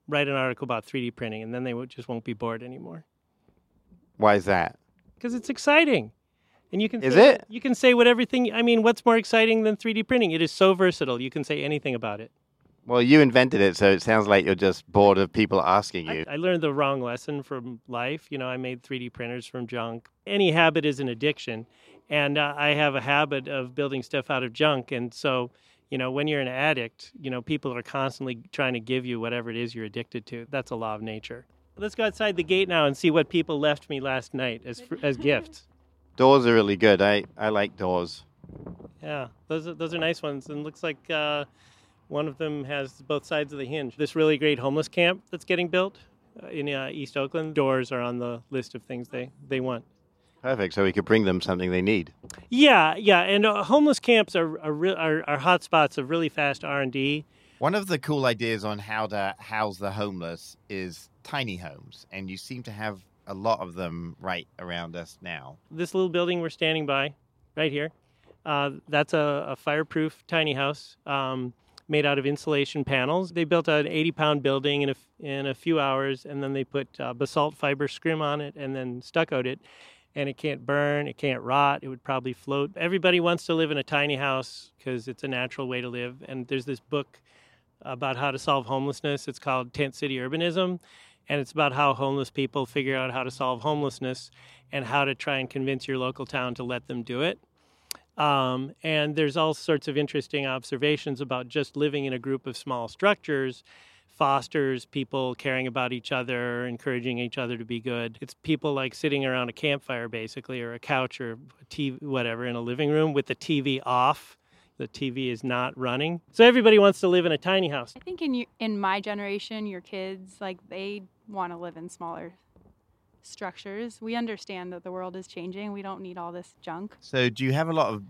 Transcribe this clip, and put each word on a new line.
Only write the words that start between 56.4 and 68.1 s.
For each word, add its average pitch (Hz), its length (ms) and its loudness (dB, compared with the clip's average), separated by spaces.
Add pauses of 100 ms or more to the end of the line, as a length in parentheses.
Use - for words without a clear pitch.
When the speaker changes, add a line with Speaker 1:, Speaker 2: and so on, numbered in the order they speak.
Speaker 1:
R 143 180 -2
and 131 100 -2
D. 139 340 -2 (340)
Speaker 2:
One 156 160 0
of 196 120 -2
the 170 120 0
cool 143 260 -2
ideas 113 380 0
on 104 160 -4
how 107 280 -6
to 98 320 -4
house 107 380 -4
the 98 140 -6
homeless 95 640 -8 (140)
is 92 400 -10 (140)
tiny 120 340 -6
homes, 73 540 -18
and 95 180 -12
you 95 80 -10
seem 123 260 -14
to 117 80 -14
have 104 280 -8 (260)
a 101 80 -12
lot 104 260 -2
of 90 140 -8
them 85 480 -8
right 90 260 -6 (120)
around 85 360 -10
us 85 260 -14
now. 76 360 -14 (140)
Speaker 1:
This 165 220 -8
little 190 140 0
building 175 320 -2
we're 165 100 -6
standing 160 360 -2
by, 143 300 -2 (420)
right 156 140 0
here, 147 200 -6 (540)